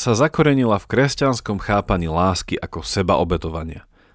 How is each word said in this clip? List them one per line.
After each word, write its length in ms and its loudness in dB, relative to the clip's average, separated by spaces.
sa 160 2
zakorenila 640 2
v 80 -14
kresťanskom 720 0
chápaní 480 0
lásky 480 0
ako 240 -10
sebaobetovania. 1040 -2